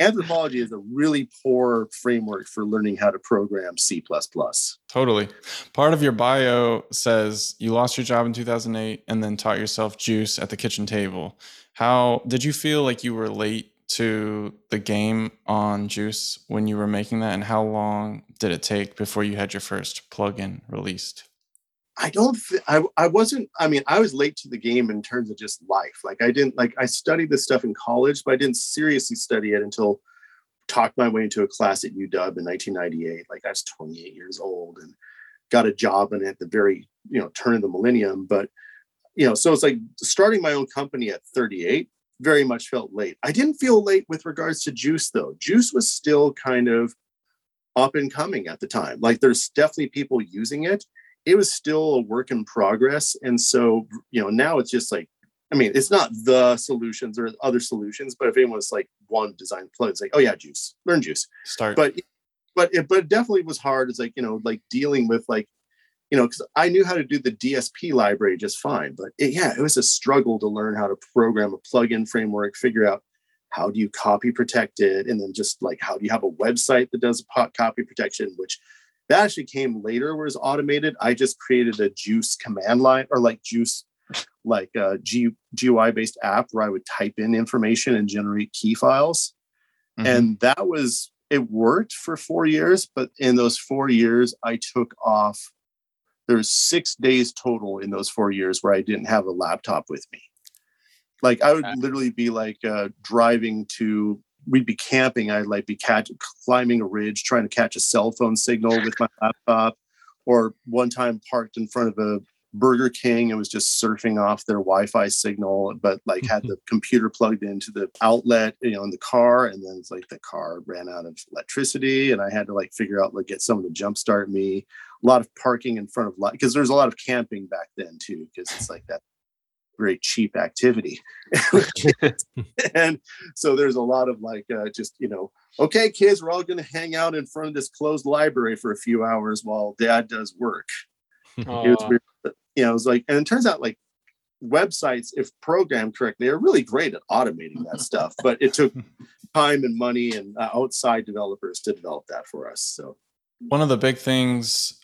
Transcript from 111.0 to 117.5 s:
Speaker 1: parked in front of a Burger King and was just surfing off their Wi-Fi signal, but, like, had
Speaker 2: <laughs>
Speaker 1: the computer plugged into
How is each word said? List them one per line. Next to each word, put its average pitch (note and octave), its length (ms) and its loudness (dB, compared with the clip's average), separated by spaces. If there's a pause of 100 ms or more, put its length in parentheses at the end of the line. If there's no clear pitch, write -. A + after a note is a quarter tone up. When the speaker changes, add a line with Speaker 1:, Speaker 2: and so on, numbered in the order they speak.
Speaker 1:
parked A#2 260 -4
in A2+ 100 -4
front A#2 220 0
of G#2+ 100 -6
a G#2 220 -2 (340)
Burger B2 340 4
King A#2+ 420 0
and G#2+ 80 -2
was G2+ 100 -6
just - 340 -2
surfing G#2+ 400 0
off G2+ 240 0
their G#2 120 0
Wi-Fi G2 500 2
signal, G2+ 760 -2
but, G2 240 0
like, F#2 200 -2
had A2 160 -2
Speaker 2:
<laughs> B2+ 40 -10
Speaker 1:
the G2+ 100 -6 (120)
computer A2 420 2
plugged A2 320 0
into G2+ 300 -8